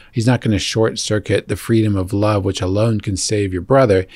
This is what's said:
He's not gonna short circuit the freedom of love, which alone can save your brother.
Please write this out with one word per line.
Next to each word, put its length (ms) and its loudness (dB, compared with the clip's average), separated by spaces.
He's 160 -2
not 140 2
gonna 180 0
short 400 0
circuit 480 -2
the 80 -6
freedom 400 0
of 180 -4
love, 320 0
which 160 -4
alone 380 0
can 180 -4
save 360 -2
your 80 -4
brother. 440 4